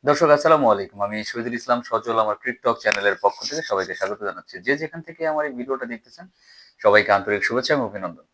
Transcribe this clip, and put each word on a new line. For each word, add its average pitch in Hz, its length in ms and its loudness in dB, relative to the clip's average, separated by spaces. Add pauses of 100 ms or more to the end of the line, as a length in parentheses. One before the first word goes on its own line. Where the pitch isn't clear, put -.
দর্শক, 147 240 4
আসসালামু 147 420 6
আলাইকুম। 98 300 -2
আমি 104 220 -4
শহীদুল 117 300 -6
ইসলাম 120 280 -2
সজল, 113 380 -2
আমার 107 160 0
ক্রিকটক 120 460 -4
চ্যানেলের 101 400 2
পক্ষ 101 280 -2
থেকে 131 120 -6
সবাইকে 95 340 -4
স্বাগত 101 280 -6
জানাচ্ছি। 90 380 -12
যে 131 160 -2
যেখান 160 240 -10
থেকে 165 260 -8
আমার 151 180 -2
এই 143 60 -8
ভিডিওটা 127 340 -8
দেখতেছেন, 117 420 -16 (560)
সবাইকে 104 280 6
আন্তরিক 101 340 0
শুভেচ্ছা 123 280 -2
এবং 135 120 0
অভিনন্দন। 95 380 -10 (100)